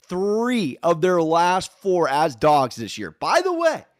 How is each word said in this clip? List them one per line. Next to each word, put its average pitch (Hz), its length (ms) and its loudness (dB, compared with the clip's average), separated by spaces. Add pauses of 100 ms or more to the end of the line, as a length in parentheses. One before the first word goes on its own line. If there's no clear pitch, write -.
three 208 720 -2
of 165 180 0
their 180 200 2
last 170 600 0
four 180 280 0
as 143 280 0
dogs 143 400 2
this 113 200 -10
year. 95 220 -8
By 214 220 2
the 370 120 0
way 330 320 -2 (160)